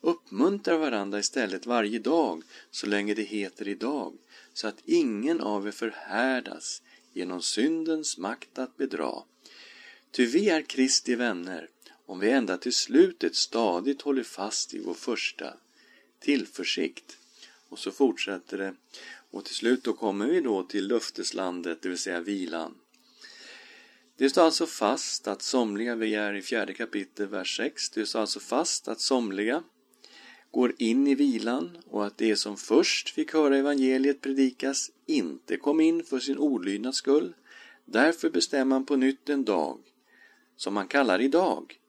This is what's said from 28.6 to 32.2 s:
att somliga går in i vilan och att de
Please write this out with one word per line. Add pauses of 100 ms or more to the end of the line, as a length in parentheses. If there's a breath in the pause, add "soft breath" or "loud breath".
att
somliga (880 loud breath)
går
in
i
vilan
och
att
de